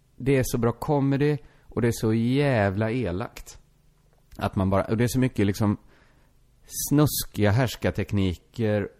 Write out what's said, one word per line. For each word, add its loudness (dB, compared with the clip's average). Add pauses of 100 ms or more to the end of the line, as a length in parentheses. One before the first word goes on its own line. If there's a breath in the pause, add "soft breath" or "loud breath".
(160)
det 0
är 2
så -4
bra 2
comedy 0 (320 soft breath)
och -4
det 4
är 2
så 0
jävla 2
elakt. -6 (760)
Att -4
man 0
bara, 2
och -2
det 2
är 2
så -2
mycket 2
liksom 0 (1120 soft breath)
snuskiga 2
härskartekniker -2 (100)